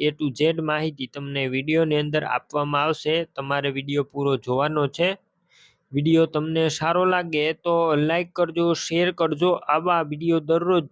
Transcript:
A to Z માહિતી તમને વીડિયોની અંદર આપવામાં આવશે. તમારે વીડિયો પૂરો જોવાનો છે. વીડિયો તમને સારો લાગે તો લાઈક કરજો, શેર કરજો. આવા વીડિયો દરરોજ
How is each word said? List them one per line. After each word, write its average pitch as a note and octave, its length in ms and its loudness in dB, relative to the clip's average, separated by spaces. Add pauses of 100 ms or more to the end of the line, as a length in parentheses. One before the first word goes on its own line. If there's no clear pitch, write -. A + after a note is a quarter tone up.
A - 40 0
to D3 200 -4
Z D#3+ 300 0
માહિતી D3+ 460 -4
તમને C#3 400 -6
વીડિયોની D3+ 480 0
અંદર D3+ 280 0
આપવામાં D3 600 -2
આવશે. D#3+ 420 -2
તમારે C#3 440 -4
વીડિયો C#3 340 -2
પૂરો C#3 340 -2
જોવાનો C#3+ 500 0
છે. F3+ 300 -2 (760)
વીડિયો D#3+ 340 4
તમને D#3+ 440 0
સારો E3+ 360 0
લાગે E3 480 0
તો E3 420 2
લાઈક E3 360 0
કરજો, E3+ 420 0
શેર F3 380 0
કરજો. E3 400 0
આવા E3 500 0
વીડિયો D#3+ 380 0
દરરોજ E3 520 2